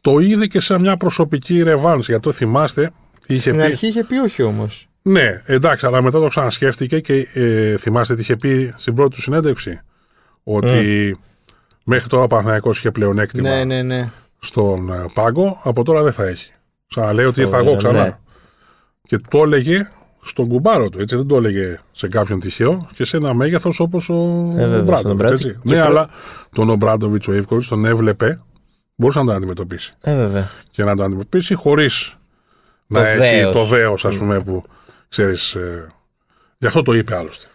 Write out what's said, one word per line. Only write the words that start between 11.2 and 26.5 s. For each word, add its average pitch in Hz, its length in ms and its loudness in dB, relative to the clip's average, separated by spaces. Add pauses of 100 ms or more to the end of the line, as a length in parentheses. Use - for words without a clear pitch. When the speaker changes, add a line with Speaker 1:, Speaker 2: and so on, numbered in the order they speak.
Speaker 1:
μέχρι 120 240 0
τώρα 127 140 2
ο 123 40 2
Παναθηναϊκός 110 520 0
είχε 117 120 -2
πλεονέκτημα 107 580 -2
Speaker 2:
Ναι, 135 160 0
ναι, 131 180 -4
ναι. 127 220 -4 (340)
Speaker 1:
στον, 95 540 -2
ε, 90 120 -8 (100)
πάγκο, 156 500 0
από 123 200 0
τώρα 156 180 2
δεν 147 100 2
θα 104 140 -4
έχει. 90 240 -10 (380)
Ξαναλέω 113 400 0
ότι 127 120 -2
ήρθα 131 160 2
Speaker 3:
Φοβερό, 123 140 4
Speaker 1:
εγώ 127 80 2
ξανά. 110 260 2
Speaker 3:
ναι. 92 120 -4 (840)
Speaker 1:
Και - 160 -2 (100)
το 147 140 4
έλεγε 151 460 2 (340)
στον - 260 -4
κουμπάρο 131 400 2
του, 87 120 -8
έτσι, 107 160 -2
δεν 135 100 -2
το 139 100 2
έλεγε 98 420 0 (140)
σε - 160 -8
κάποιον 98 320 -2
τυχαίο 127 540 -2
και 131 100 -4
σε - 120 -6
ένα 147 180 -2
μέγεθος 165 460 0
όπως 170 280 -2
ο 170 60 -2
Speaker 3:
Ε, - 20 0 (380)
βέβαια, 143 120 0
Speaker 1:
Ομπράντοβιτς, 170 320 2
Speaker 3:
στον 104 120 -2
Ομπράντοβιτς. 117 340 0
Speaker 1:
έτσι. 123 200 -8
Speaker 3:
Και 120 100 2
Speaker 1:
Ναι, 165 60 4
Speaker 3:
προ- 156 100 4
Speaker 1:
αλλά 156 180 2 (460)